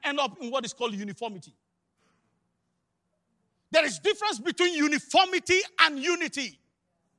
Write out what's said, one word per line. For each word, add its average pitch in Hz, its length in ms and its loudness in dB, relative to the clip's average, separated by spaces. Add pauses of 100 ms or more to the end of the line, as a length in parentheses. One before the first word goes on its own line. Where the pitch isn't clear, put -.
end 285 160 -2
up 269 220 -2
in 240 100 -8
what 254 140 -2
is 220 80 -10
called 233 220 -4
uniformity. 202 600 -10 (2250)
There 311 140 6
is 214 140 -4
difference 415 400 0
between 349 360 0
uniformity 339 840 2 (200)
and 294 220 4
unity. 285 560 -4 (600)